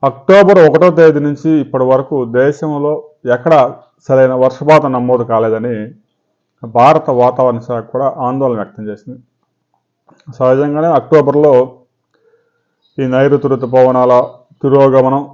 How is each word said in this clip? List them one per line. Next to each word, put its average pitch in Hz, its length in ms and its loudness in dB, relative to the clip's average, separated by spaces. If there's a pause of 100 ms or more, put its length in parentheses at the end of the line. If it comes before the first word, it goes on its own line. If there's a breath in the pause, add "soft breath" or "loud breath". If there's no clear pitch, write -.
అక్టోబర్ 190 560 4
ఒకటో 160 380 4
తేదీ 160 220 4
నుంచి 147 300 -6 (120)
ఇప్పటి 127 300 -4
వరకు 139 340 -2
దేశంలో 147 680 -4 (420)
ఎక్కడ 123 200 -2 (520)
సరైన 131 280 0
వర్షపాతం 131 600 0
నమోదు 123 300 -2
కాలేదని 110 500 -4 (880)
భారత 123 460 2
వాతావరణ 127 500 0
శాఖ 117 240 -10
కూడా 131 240 -8 (100)
ఆందోళన 131 380 -4
వ్యక్తం 107 320 -12
చేసింది. 123 320 -16 (1200)
సహజంగానే 143 500 0
అక్టోబర్లో 147 640 2 (1400)
ఈ 135 100 -4
నైరుతి 135 400 0
రుతుపవనాల 127 680 0 (480)
తిరోగమనం 135 640 2 (100)